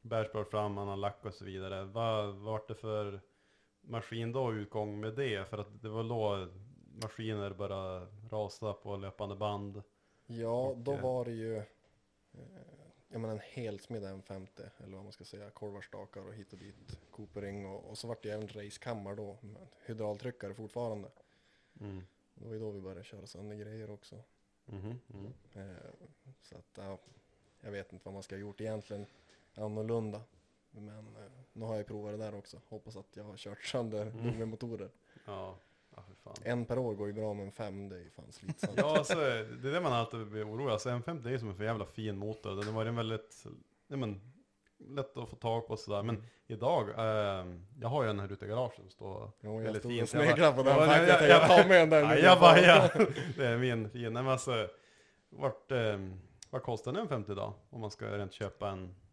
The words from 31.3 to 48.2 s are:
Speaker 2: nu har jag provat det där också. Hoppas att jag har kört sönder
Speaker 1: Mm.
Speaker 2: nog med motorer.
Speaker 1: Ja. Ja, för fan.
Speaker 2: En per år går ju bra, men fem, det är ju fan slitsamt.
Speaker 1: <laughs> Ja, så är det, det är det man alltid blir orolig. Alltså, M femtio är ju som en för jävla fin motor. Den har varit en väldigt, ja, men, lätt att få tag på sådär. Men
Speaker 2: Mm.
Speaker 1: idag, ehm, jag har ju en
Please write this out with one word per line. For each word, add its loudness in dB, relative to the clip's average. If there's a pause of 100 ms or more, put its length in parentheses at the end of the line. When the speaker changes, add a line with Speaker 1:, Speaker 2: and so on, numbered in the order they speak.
Speaker 2:
nu -12
har -4
jag -6
provat -8
det -8
där -8
också. -16
Hoppas -16
att -20
jag -16
har -16
kört -14
sönder -4
Speaker 1:
Mm. -8
Speaker 2:
nog -2
med -6
motorer. -10 (360)
Speaker 1:
Ja. -12 (400)
Ja, -20
för -20
fan. -20 (100)
Speaker 2:
En -4
per -4
år -2
går -6
ju -6
bra, -6
men -10
fem, -10
det -14
är -14
ju -20
fan -20
slitsamt. -8
Speaker 1:
<laughs> -2
Ja, 2
så 0
är 4 (100)
det, -12
det -6
är -2
det 0
man 0
alltid -2
blir -6
orolig. -2
Alltså, -2
M -2
femtio -8
är -2
ju -2
som -6
en -8
för -6
jävla -2
fin -6
motor. -8
Den -4
har -4
varit -2
en -2
väldigt, -6 (420)
ja, -8
men, -4 (580)
lätt -10
att -8
få -16
tag -2
på -4
sådär. -4
Men -2
Speaker 2:
Mm. -12 (200)
Speaker 1:
idag, 0
ehm, -2 (140)
jag -4
har 0
ju 2
en -2